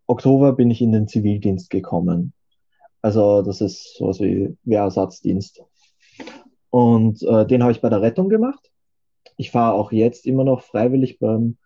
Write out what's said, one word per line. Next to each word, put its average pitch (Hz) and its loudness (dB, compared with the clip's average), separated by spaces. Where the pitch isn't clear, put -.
Oktober 135 2
bin 127 2
ich 117 -2
in 117 2
den 104 0
Zivildienst 104 -2
gekommen. 87 -4
Also 104 2
das 95 -6
ist - -8
sowas 95 -4
wie 98 -2
Wehrersatzdienst. 98 -4
Und, 113 2
äh, 110 2
den 123 2
habe 123 2
ich 117 -4
bei 120 0
der 104 0
Rettung 147 0
gemacht. 233 -2
Ich - -10
fahre 117 2
auch 104 -4
jetzt 113 0
immer 131 0
noch 131 0
freiwillig 123 -2
beim, 117 -2